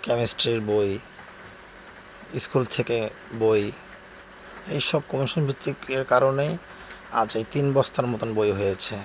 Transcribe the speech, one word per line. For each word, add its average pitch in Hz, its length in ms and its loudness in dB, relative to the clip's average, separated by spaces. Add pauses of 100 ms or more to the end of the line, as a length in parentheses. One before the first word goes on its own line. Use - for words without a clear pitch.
কেমিস্ট্রির 117 560 0 (100)
বই, 104 200 4 (1500)
স্কুল 131 220 0 (120)
থেকে 117 220 0 (440)
বই, 110 200 6 (1120)
এই 147 140 0
সব 151 220 2
কমিশন 135 380 0
ভিত্তিকের 135 640 -4
কারণেই 135 400 4 (680)
আজ 110 100 0 (100)
এই 113 120 -2
তিন 139 140 2 (100)
বস্তার 131 360 2
মতন 113 260 -4
বই 104 200 4
হয়েছে। 98 460 -2